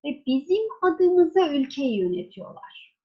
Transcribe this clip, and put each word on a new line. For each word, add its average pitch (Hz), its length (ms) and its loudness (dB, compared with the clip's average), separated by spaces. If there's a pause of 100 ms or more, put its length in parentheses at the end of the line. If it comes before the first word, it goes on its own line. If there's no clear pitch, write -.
ve - 200 -8
bizim 339 420 0 (140)
adımıza 359 720 2
ülkeyi 269 440 -2
yönetiyorlar. - 1080 -8